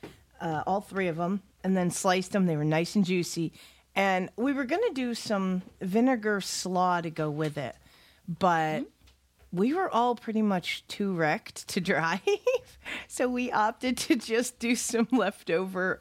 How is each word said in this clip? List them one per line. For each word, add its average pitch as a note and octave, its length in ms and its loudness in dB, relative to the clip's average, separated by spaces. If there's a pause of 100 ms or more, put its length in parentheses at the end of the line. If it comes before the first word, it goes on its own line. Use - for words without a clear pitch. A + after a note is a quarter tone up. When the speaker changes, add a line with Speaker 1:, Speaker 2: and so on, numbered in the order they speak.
(400)
Speaker 1:
uh, D#3+ 260 -2
all F#3+ 140 0
three F#3+ 280 -2
of D#3+ 120 -2
'em, F#3 220 -2 (200)
and F#3+ 140 2
then F3+ 140 2
sliced F#3 440 0
'em. F#3+ 120 4
They D#3+ 100 2
were D3 80 0
nice D#3 320 0
and G3+ 80 4
juicy. E3+ 480 -2 (420)
And F#3+ 420 2
we C4+ 180 0
were C4+ 100 -2
gonna F4+ 300 0
do B3 200 -2
some F#3+ 480 -2 (200)
vinegar G#3+ 580 2
slaw F3+ 640 0
to E3 80 -6
go D#3 200 -2
with D3+ 280 -4
it, B2+ 180 -6 (500)
but D#3+ 500 2
Speaker 2:
Mm-hmm. C#4+ 80 -4 (720)
Speaker 1:
we B3 160 2
were F#4 160 0
all A#3+ 240 2
pretty A3 280 -2
much G3 460 -2
too G3 240 -2
wrecked E3 560 -2
to - 120 -2
<laughs> - 20 0
drive. E3 380 0 (880)
So B3+ 200 -2
we B3 240 -2
opted A#3 460 0
to - 180 2
just A3+ 420 -2
do A#3 180 0
some A3+ 360 0
leftover, F#3 880 0